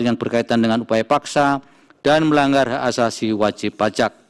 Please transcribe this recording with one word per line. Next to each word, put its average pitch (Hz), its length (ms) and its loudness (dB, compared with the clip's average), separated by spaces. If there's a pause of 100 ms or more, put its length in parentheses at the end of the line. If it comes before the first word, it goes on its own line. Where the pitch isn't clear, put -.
yang 120 80 2
berkaitan 117 480 -2
dengan 113 240 0
upaya 110 160 0
paksa 139 600 -2 (420)
dan 156 220 4
melanggar 139 420 2
hak 127 240 -2
asasi 113 400 -2
wajib 104 460 -2
pajak. 107 340 -2 (160)